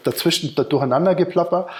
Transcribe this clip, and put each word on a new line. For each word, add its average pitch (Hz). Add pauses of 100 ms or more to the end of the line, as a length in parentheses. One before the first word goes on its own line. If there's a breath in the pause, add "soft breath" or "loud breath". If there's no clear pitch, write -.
dazwischen, 151
da 139
Durcheinandergeplapper. 170 (120 loud breath)